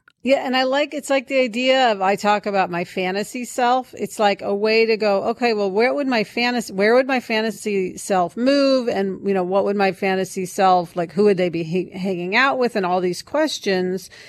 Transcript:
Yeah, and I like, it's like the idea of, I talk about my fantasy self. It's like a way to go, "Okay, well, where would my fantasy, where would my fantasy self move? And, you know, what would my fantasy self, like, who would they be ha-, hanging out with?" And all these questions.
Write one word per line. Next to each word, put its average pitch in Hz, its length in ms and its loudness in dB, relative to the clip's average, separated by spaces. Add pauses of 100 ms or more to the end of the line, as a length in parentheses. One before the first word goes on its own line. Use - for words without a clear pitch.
(220)
Yeah, 262 240 2
and 254 80 -2
I 262 100 2
like, 277 300 -2
it's 294 160 -8
like 269 200 0
the 269 100 0
idea 254 540 2
of, 196 80 -4
I 196 160 2
talk 208 280 0
about 196 240 0
my 170 140 -4
fantasy 196 640 -6
self. 247 480 0
It's - 260 -8
like 202 220 2
a 202 120 -4
way 220 320 2
to 220 120 2
go, 202 320 0
"Okay, 233 240 0
well, 202 180 -2
where 233 220 2
would 285 160 -2
my 226 160 0
fantasy, 240 480 -2
where 202 200 2
would 262 140 4
my 254 140 0
fantasy 214 760 -2
self 180 400 -2
move? 262 540 2
And, 196 360 -2
you 196 80 2
know, 185 120 0
what 190 180 2
would 202 140 -2
my 196 160 2
fantasy 190 520 -2
self, 180 520 2
like, 170 160 -2
who 185 100 2
would 202 140 4
they 180 100 2
be 165 160 -4
ha-, 175 340 -4
hanging 185 380 -4
out 262 220 2
with?" 247 180 0
And 196 100 0
all 180 140 0
these 180 220 -2
questions. 190 880 -2 (200)